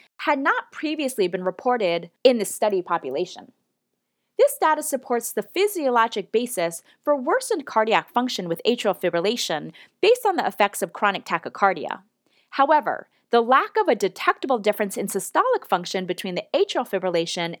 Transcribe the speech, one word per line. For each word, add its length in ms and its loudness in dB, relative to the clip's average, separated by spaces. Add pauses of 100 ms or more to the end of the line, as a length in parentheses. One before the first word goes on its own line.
(200)
had 200 0
not 320 -2
previously 560 -2
been 160 -4
reported 680 -2 (140)
in 140 6
the 80 -2
study 360 0
population. 680 -6 (880)
This 200 4
data 220 2
supports 500 -4
the 120 -4
physiologic 880 0
basis 500 -2 (220)
for 120 2
worsened 520 -2
cardiac 420 2
function 400 -2
with 160 -6
atrial 340 0
fibrillation 720 -2 (300)
based 240 4
on 120 0
the 100 0
effects 340 0
of 100 -4
chronic 320 -2
tachycardia. 760 -2 (500)
However, 580 2 (220)
the 120 4
lack 360 2
of 100 2
a 80 4
detectable 600 0
difference 400 -2
in 100 -4
systolic 600 0
function 400 -2
between 260 -6
the 200 -6
atrial 340 0
fibrillation 720 -2